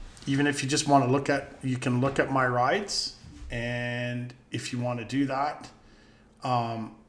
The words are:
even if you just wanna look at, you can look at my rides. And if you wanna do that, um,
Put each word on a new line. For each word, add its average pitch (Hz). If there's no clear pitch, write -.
even 139
if 143
you 135
just 151
wanna 139
look 123
at, 139
you 127
can 123
look 135
at 131
my 131
rides. 123
And 120
if -
you 123
wanna 120
do 135
that, 139
um, 117